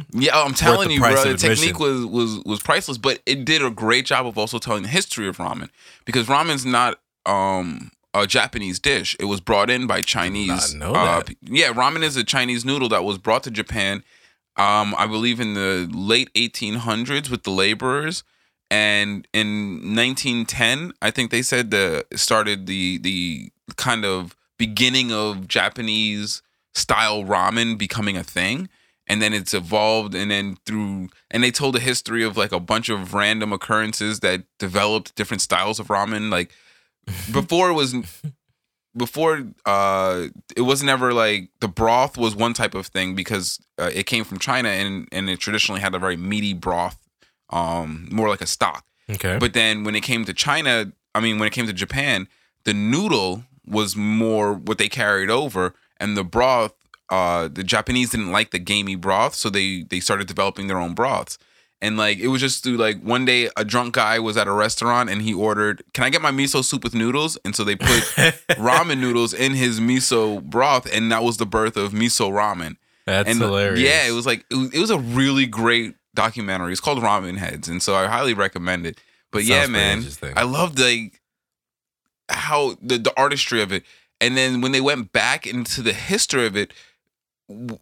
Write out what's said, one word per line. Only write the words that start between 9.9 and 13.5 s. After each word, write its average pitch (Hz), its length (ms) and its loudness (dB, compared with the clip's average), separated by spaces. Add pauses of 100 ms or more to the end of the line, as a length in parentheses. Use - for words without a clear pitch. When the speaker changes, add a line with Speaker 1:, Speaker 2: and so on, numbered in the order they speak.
Speaker 1:
Chinese, 92 720 -2
Speaker 2:
Did 73 80 -10
not 85 140 -2
know 90 60 4
Speaker 1:
uh, 85 180 4
Speaker 2:
that. - 100 -2
Speaker 1:
pe-, - 140 -14
yeah, 135 320 2
ramen 143 300 0
is 147 120 -2
a 127 80 0
Chinese 123 400 -2
noodle 131 260 0
that 98 140 2
was 98 140 -2
brought 110 280 0
to 123 60 -10